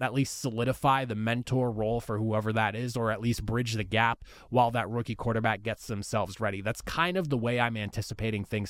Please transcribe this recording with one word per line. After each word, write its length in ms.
at 100
least 260
solidify 680
the 80
mentor 560
role 280
for 200
whoever 340
that 240
is, 180
or 160
at 120
least 240
bridge 260
the 120
gap 380
while 200
that 200
rookie 240
quarterback 480
gets 240
themselves 540
ready. 200
That's 220
kind 340
of 140
the 80
way 200
I'm 200
anticipating 680
things 240